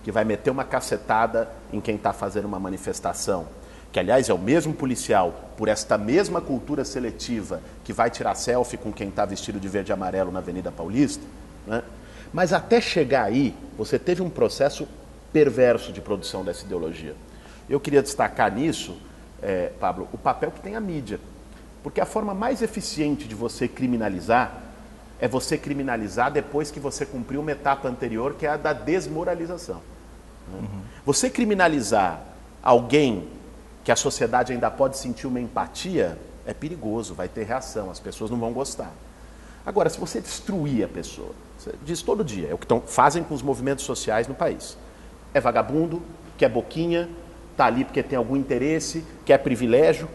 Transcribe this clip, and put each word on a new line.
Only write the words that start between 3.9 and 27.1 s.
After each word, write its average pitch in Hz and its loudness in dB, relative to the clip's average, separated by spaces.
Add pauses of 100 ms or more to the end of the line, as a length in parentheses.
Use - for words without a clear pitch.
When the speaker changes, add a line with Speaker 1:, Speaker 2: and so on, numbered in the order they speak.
Speaker 1:
que, - 0
aliás, 113 4
é 107 6
o 92 2
mesmo 147 2
policial, 110 0
por 107 0
esta 107 2
mesma 165 2
cultura 139 -4
seletiva, 107 -6 (220)
que - -10
vai 117 2
tirar 113 -2
selfie 120 0
com 107 -6
quem 101 -6
tá 104 0
vestido 98 -6
de 95 -6
verde 98 -2
e - 2
amarelo 95 -2
na 92 -4
Avenida 87 -6
Paulista, 98 0 (420)
né? 110 -2 (520)
Mas 170 2
até 196 4
chegar 135 2
aí, 117 2 (220)
você 110 0
teve 180 0
um 175 0
processo 135 0 (440)
perverso 123 6
de 92 -10
produção 95 -4
dessa 87 -6
ideologia. 80 -6 (540)
Eu 139 2
queria 139 6
destacar 110 2
nisso, 127 -2 (440)
é, 92 0
Pablo, 90 -2
o 120 -10
papel - 0
que - -18
tem 202 -10
a 226 -4
mídia. 147 -6 (640)
Porque - -2
a - 2
forma 214 -2
mais 220 -2
eficiente 151 -2
de 110 -10
você 117 -2
criminalizar 113 0 (560)
é 123 0
você 127 0
criminalizar 123 0
depois 147 -2
que - -12
você 139 -4
cumpriu 131 -6